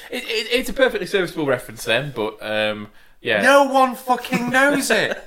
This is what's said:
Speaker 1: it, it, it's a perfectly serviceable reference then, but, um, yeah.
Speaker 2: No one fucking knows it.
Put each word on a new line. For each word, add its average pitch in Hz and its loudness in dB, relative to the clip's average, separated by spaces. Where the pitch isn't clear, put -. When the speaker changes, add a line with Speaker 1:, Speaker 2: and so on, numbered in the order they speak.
Speaker 1:
it, 247 -6
it, 226 -6
it's 247 0
a 220 -4
perfectly 233 0
serviceable 165 -2
reference 123 -4
then, 131 0
but, 107 -4
um, 107 -2
yeah. 110 2
Speaker 2:
No 277 6
one 262 2
fucking 247 -2
knows 269 2
it. 190 0